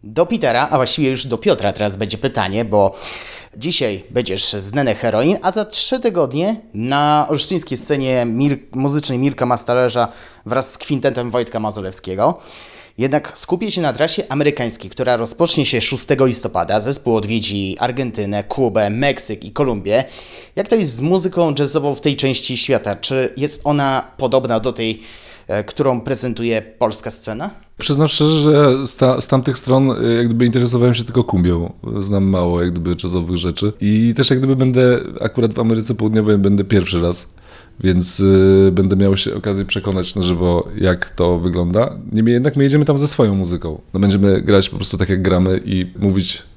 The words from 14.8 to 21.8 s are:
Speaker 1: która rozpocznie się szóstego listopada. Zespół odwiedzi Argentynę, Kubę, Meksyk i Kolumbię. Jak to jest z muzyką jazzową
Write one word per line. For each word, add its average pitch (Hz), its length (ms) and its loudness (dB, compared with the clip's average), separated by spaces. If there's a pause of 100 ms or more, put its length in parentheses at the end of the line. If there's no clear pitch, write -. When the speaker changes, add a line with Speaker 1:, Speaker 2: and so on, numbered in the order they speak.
Speaker 1:
która 123 280 0
rozpocznie 127 480 0
się 120 160 0
szóstego 127 440 0
listopada. 101 540 0
Zespół 123 360 0
odwiedzi 101 640 -2
Argentynę, 107 640 -4
Kubę, 107 460 0
Meksyk 123 560 -4
i 104 60 -14
Kolumbię. 113 520 0 (520)
Jak 202 120 -4
to - 80 2
jest 156 200 0
z 120 60 -6
muzyką 175 580 2
jazzową 143 360 0